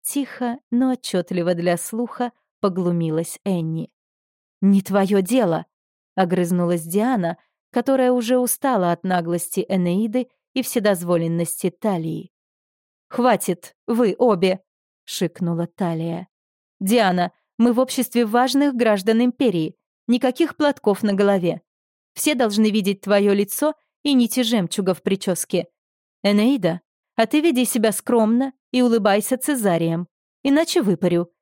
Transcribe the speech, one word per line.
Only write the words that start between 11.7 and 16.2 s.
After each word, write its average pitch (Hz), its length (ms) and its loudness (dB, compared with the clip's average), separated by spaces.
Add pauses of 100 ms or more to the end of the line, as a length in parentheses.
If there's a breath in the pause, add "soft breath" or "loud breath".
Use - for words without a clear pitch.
«Хватит, - 680 -2 (120)
вы 226 300 0
обе!» 190 460 2 (420)
шикнула 170 640 -4
Талия. 170 600 -6 (520)